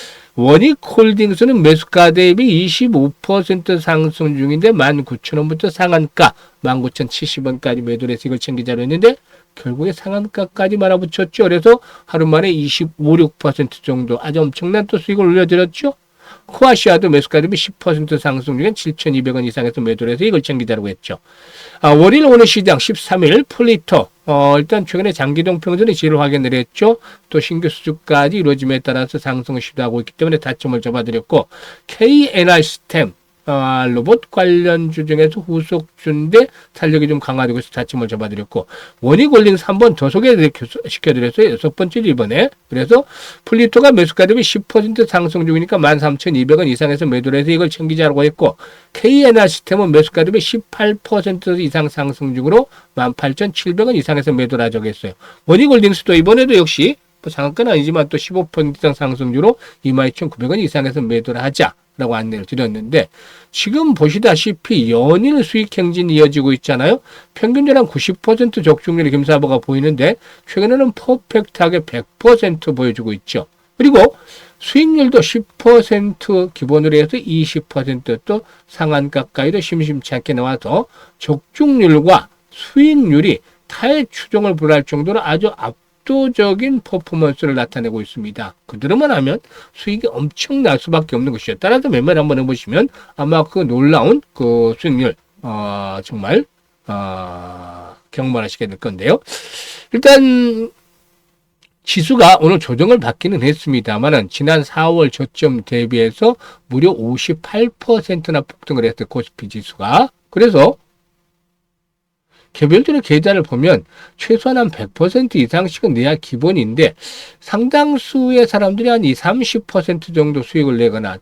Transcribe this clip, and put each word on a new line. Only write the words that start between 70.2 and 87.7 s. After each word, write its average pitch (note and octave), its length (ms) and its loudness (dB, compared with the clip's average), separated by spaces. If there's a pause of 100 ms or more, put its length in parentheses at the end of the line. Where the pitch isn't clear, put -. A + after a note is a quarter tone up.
최근에는 A#3+ 460 0
퍼펙트하게 G3 920 -2
백 A#2+ 200 -10 (120)
퍼센트 G3 560 2
보여주고 A#2+ 400 -4
있죠. G2+ 320 -8 (320)
그리고 B3+ 380 6 (420)
수익률도 C#4+ 640 2
십 A3 240 -4 (140)
퍼센트 G3+ 960 2
기본으로 D3+ 420 0
해서 D#3 200 0
이십 D#3+ 520 -4
퍼센트 C3+ 560 -6
또 G#3+ 160 -2 (260)
상한가까지도 C#3+ 920 -2
심심치 D3+ 560 -6
않게 B2+ 180 -6
나와서 C3 540 -4 (320)
적중률과 E3+ 1080 2 (200)
수익률이 B3 920 2 (280)
타의 C#4 420 -2
추종을 G#3 460 -4
불허할 D3+ 300 0
정도로 E3+ 360 -4
아주 E3+ 360 -2
압도적인 B3 1300 -4
퍼포먼스를 D#3+ 720 -4
나타내고 A#2 460 -6